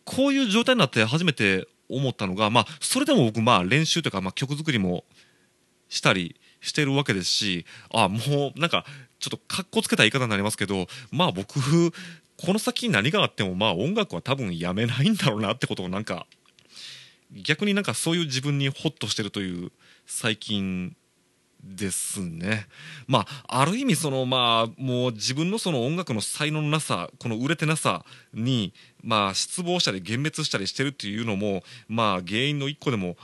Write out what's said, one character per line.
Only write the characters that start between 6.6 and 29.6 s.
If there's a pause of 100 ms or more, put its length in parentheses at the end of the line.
し
て
る
わ
け
で
す
し、 (280)
あ、
も
う、
な
ん
か、 (340)
ち
ょ
っ
と
か
っ
こ
つ
け
た
言
い
方
に
な
り
ま
す
け
ど、 (240)
ま
あ、
僕、 (800)
こ
の
先
何
が
あ
っ
て
も、
ま
あ、
音
楽
は
多
分
や
め
な
い
ん
だ
ろ
う
な
っ
て
こ
と
を、
な
ん
か、 (1040)
逆
に
な
ん
か
そ
う
い
う
自
分
に
ホ
ッ
と
し
て
る
と
い
う (340)
最
近 (680)
で
す
ね。 (400)
ま (220)
あ、
あ
る
意
味、
そ
の、
ま
あ、
も
う
自
分
の
そ
の
音
楽
の
才
能
の
な
さ、 (100)
こ
の
売
れ
て
な
さ (280)
に、 (300)
ま
あ、
失